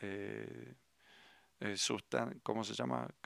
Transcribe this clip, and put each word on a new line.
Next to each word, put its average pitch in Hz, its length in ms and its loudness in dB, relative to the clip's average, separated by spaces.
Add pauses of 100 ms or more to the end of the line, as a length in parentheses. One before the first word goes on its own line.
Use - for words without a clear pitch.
eh, 60 720 -4 (840)
eh, 101 180 0
substan-, - 640 2
¿cómo 110 200 2
se 107 100 -4
llama? 123 340 2 (180)